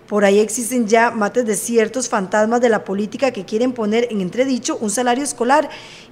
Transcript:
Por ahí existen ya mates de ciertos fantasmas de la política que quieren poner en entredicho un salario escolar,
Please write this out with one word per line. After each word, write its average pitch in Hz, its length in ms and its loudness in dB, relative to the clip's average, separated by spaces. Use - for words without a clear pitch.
Por 208 160 0
ahí 202 140 6
existen 226 500 0
ya 226 220 4
mates 226 380 -2
de 214 80 -2
ciertos 233 540 0
fantasmas 214 520 0
de 240 80 4
la 202 140 2
política 208 480 -2
que 214 120 -10
quieren 240 300 -2
poner 233 380 0
en 208 100 -2
entredicho 247 580 -2
un 214 120 -4
salario 247 320 0
escolar, 277 440 0